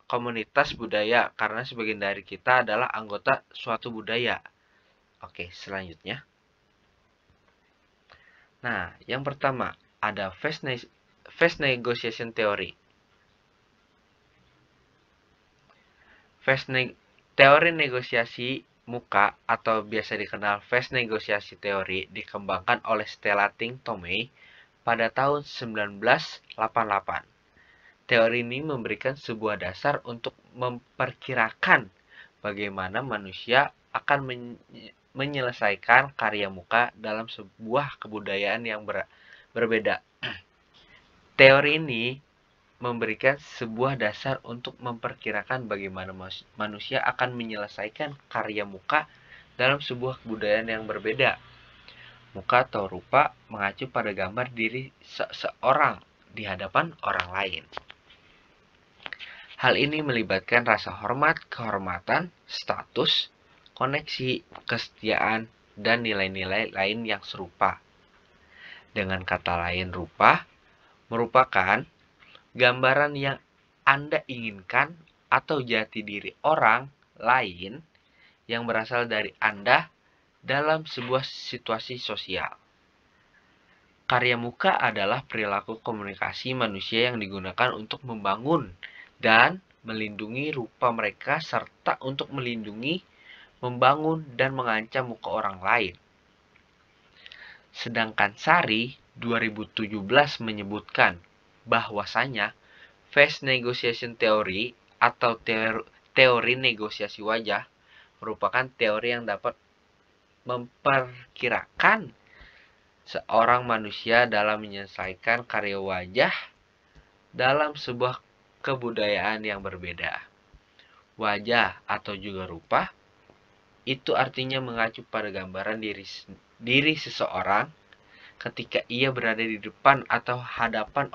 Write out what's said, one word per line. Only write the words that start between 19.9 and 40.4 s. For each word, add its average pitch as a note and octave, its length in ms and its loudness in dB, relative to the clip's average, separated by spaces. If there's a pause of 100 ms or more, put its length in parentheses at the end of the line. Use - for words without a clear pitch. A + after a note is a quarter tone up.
dikenal G#2 480 -2
face B2+ 240 0
negosiasi A2 640 -2
teori F#2+ 560 -4
dikembangkan G2 800 -4
oleh G#2+ 160 0
Stella G2+ 480 2
Ting B2 240 -8
Tomei G2+ 480 -6 (560)
pada A2+ 240 2
tahun C#3+ 400 0
sembilan G#2+ 480 -4
belas B2 560 2
delapan A2 400 0
delapan. - 320 -2 (840)
Teori A#2 320 6
ini B2 160 -6
memberikan C3 560 -4
sebuah A2 400 -4
dasar F#2+ 480 -2
untuk A#2 320 -10 (240)
memperkirakan B2+ 1300 0 (560)
bagaimana G2+ 640 -4
manusia A2+ 640 0 (240)
akan C#3+ 320 2
men-, B2 320 -12 (560)
menyelesaikan B2+ 1040 2
karya G#2 320 -2
muka A2+ 480 0
dalam A2 320 -6
sebuah A2+ 720 -6
kebudayaan G2+ 640 -2
yang G#2+ 160 -6
ber-, G2 240 -6 (480)
berbeda. A2 480 0 (240)
<clears throat> - 0 - (1120)